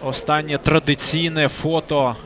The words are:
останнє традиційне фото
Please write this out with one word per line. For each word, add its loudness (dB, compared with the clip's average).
останнє -2
традиційне 2
фото 0